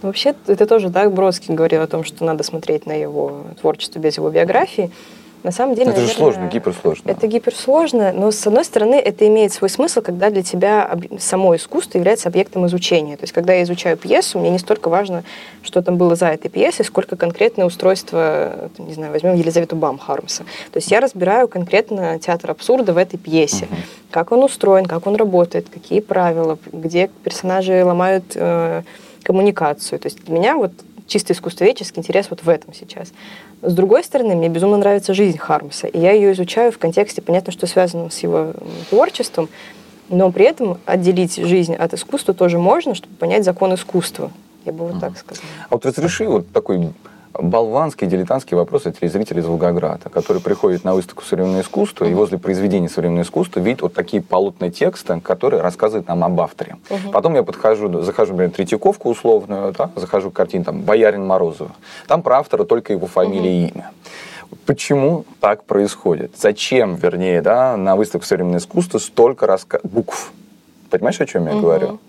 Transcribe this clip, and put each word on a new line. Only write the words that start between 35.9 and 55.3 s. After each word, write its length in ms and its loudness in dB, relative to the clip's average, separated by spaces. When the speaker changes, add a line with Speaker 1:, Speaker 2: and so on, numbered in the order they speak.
Speaker 1:
я 120 6
ее 200 6
изучаю 400 2
в 60 -10
контексте, 440 0
понятно, 300 -2
что 140 -6
связанном 440 0
с 100 -12
его, 180 0
м, 160 -2
творчеством, 580 0
но 240 4
при 140 6
этом 400 0
отделить 500 0
жизнь 380 2
от 200 0
искусства 400 -4
тоже 240 2
можно, 360 2
чтобы 220 -16
понять 280 0
закон 300 0
искусства. 560 -4
Я 80 -8
бы 120 -10
вот 100 -8
Speaker 2:
Мгм. 60 -6
Speaker 1:
так 180 -8
сказала. 300 -18
Speaker 2:
А 40 2
вот 120 -2
разреши 400 -2
вот 260 -2
такой 360 -2
болванский, 680 0
дилетантский 520 -2
вопрос 280 -2
от 120 -8
телезрителя 420 -2
из 60 -2
Волгограда, 640 -2
который 320 -2
приходит 420 0
на 100 0
выставку 300 -4
«Современное 380 0
искусство» 420 -2
и 40 2
Speaker 1:
Мгм. 100 0
Speaker 2:
возле 200 2
произведения 520 0
«Современное 320 0
искусство» 380 -2
видит 200 -2
вот 140 -4
такие 280 -2
полотна 480 -2
текста, 480 -2
которые 440 0